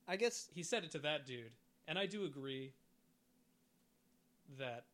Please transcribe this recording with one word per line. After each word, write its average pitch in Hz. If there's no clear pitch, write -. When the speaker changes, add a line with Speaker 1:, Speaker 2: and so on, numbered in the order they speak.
Speaker 1:
I 180
guess 233
Speaker 2:
he 175
said 214
it 156
to 156
that 147
dude, 120
and 160
I 196
do 196
agree 135
that 123